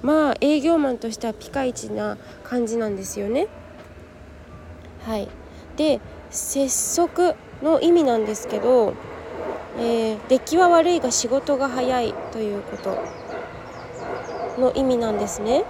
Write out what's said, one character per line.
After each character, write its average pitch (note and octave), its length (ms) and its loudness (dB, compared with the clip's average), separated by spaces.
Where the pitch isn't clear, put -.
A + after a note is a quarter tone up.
ま D4 300 4
あ、 - 80 2
営 D4 200 4
業 E4 180 4
マ C4+ 160 2
ン A#3 40 -6
と A3+ 140 -6
し A3 40 -10
て A#3 120 -6
は A3 40 -4
ピ - 160 -12
カ C#4 160 -4
イ B3 80 -2
チ A3 200 -8
な G#3 260 -4
感 B3 240 -2
じ A3+ 100 -2
な A3 120 0
ん G3+ 80 -4
で F#3+ 80 -8
す G3 160 -8
よ G3+ 80 -4
ね。 C#4+ 180 0
は A3 120 -4
い。 G3+ 120 -4
で D4 240 4
「拙 - 400 -2
速」 E4+ 680 2
の D#4 180 4
意 E4+ 120 6
味 E4+ 100 6
な A#3+ 160 4
ん G#3+ 80 0
で G#3+ 80 -4
す - 140 -8
け G#3+ 100 -4
ど、 A#3 360 4
え A3+ 360 0
ー G#3 120 -10
「出 C4 140 6
来 - 180 0
は F4+ 120 8
悪 E4+ 200 8
い F4 80 4
が B3 140 0
仕 - 160 0
事 C4+ 280 2
が C4+ 120 0
早 B3+ 340 0
い」 A3+ 120 -2
と A3+ 80 -8
い G#3 180 -2
う G3 40 -8
こ - 160 -10
と F#3+ 200 -4
の B3+ 120 4
意 C4+ 100 0
味 B3+ 140 4
な A3+ 160 0
ん G#3 80 0
で G#3 80 -2
す - 120 -8
ね。 B3+ 300 2